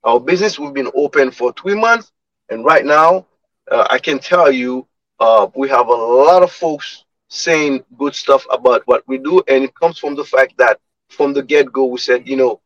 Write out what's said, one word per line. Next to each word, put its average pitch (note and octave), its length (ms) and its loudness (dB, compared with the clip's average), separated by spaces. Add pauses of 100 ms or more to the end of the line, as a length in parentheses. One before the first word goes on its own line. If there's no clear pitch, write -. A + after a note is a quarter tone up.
our A#2+ 160 0
business. F3+ 400 -2
We've C#3+ 160 -12
been C3+ 220 -6
open C#3+ 340 0
for - 220 -4
three G3 240 -6
months, A3+ 340 -2 (380)
and A2+ 160 -10
right D3 200 2
now, D#3+ 420 2 (440)
uh, - 180 0
I B2+ 120 -2
can D3 180 -4
tell E3+ 320 2
you, B2+ 380 -6 (320)
uh, A2+ 340 4
we C3+ 140 -6
have B2 180 0
a A#2+ 60 0
lot C3 500 4
of F3+ 80 2
folks - 540 -10 (240)
saying D3+ 560 -4 (120)
good C#3 200 -6
stuff C3+ 340 0
about B2 360 0
what A#2+ 200 0
we C3 120 -6
do, D3+ 280 0
and C3+ 160 2
it C3 140 -6
comes E3 220 -2
from C#3+ 180 -8
the C#3+ 80 -8
fact - 340 0
that A#2+ 220 2 (280)
from C#3+ 240 -2
the C#3 100 -4
get-go, C3+ 420 0
we B2 140 -4
said, B2 280 -4
you C3+ 100 -6
know B2+ 300 0